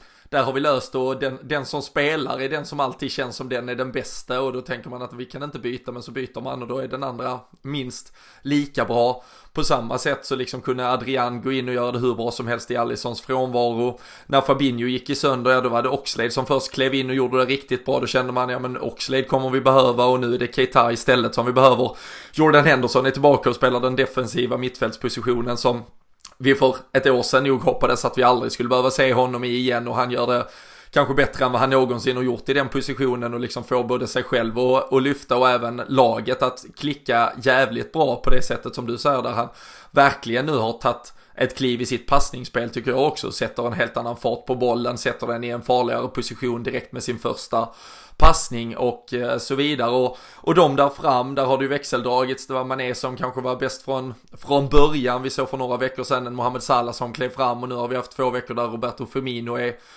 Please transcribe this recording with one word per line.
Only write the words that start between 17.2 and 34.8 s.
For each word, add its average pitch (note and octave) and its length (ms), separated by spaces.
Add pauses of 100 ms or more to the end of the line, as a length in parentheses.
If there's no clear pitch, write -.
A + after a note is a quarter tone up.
det B2+ 60
riktigt B2+ 400
bra. C3 160
Då B2+ 60
kände B2+ 260
man, B2+ 160
ja, B2 100
men B2+ 220
Oxlade C3 440
kommer C3 260
vi C3 100
behöva, B2+ 440
och B2+ 160
nu A#2+ 140
är - 40
det A#2+ 160
Keita B2+ 380
istället A#2 420
som A#2+ 120
vi B2+ 60
behöver. B2+ 380 (420)
Jordan D3+ 320
Henderson C3 420
är C3+ 40
tillbaka C#3 400
och A#2+ 60
spelar B2 240
den B2+ 160
defensiva B2 600
mittfältspositionen A#2+ 1000
som A#2+ 260 (560)
vi C3+ 160
för C3 220 (160)
ett C3 140
år B2+ 160
sedan C3 220
nog C3+ 180
hoppades B2 420
att B2 140
vi B2+ 40
aldrig B2 300
skulle A#2+ 160
behöva B2+ 220
se C3 220
honom B2 320
i B2 40
igen, A#2+ 400
och A#2 60
han B2 160
gör A#2+ 160
det B2 200 (440)
kanske C#3 240
bättre C3+ 300
än B2 80
vad A#2+ 80
han C3 100
någonsin B2+ 460
har B2+ 60
gjort B2 260
i C3+ 40
den C#3 160
positionen B2 640
och A#2+ 60
liksom B2 240
får B2 200
både B2 220
sig - 160
själv A#2 360
att, B2+ 340